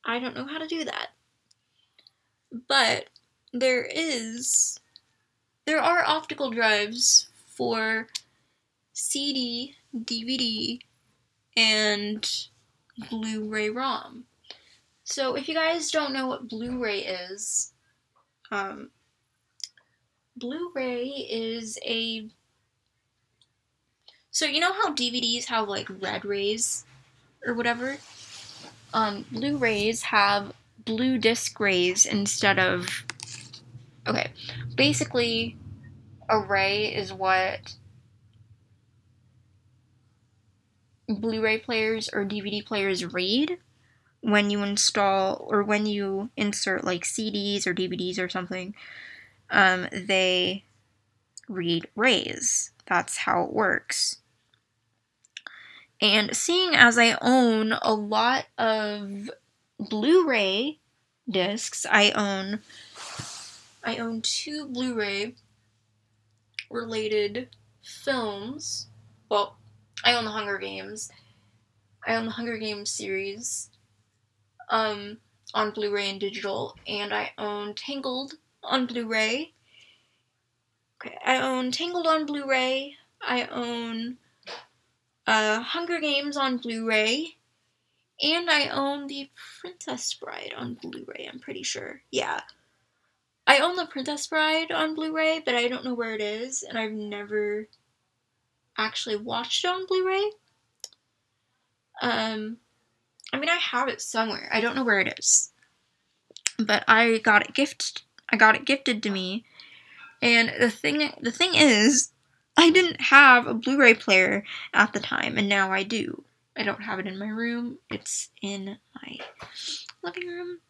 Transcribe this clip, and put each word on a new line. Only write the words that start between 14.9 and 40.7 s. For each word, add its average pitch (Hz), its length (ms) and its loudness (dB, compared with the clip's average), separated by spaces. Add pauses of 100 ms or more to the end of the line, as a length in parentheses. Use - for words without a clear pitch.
So 262 300 -2
if 269 120 -4
you 320 80 -4
guys 320 360 0
don't 294 240 0
know 262 120 -2
what 254 220 -6
Blu-ray 226 520 -4
is, 185 720 -6 (760)
um, 196 400 -6 (1500)
Blu-ray 254 720 -6
is 226 760 -8
a, 226 460 -4 (2000)
so - 160 0
you 285 120 -2
know 359 140 2
how 381 220 0
D 247 160 -2
V 247 100 -2
Ds 240 260 -2
have, 220 220 0
like, 202 200 -4 (120)
red 196 240 -4
rays 202 600 -2 (580)
or 240 80 -2
whatever? 240 460 -2 (960)
Um, 208 360 -2
Blu-rays 226 680 0
have 202 540 2 (320)
blue 247 320 2
disc 220 420 2
rays 185 460 4
instead 202 520 2
of, 185 460 0 (1000)
okay, - 260 -2 (420)
basically, 240 840 0 (680)
a 220 140 2
ray 196 540 0
is 190 180 -4
what 190 600 0 (3250)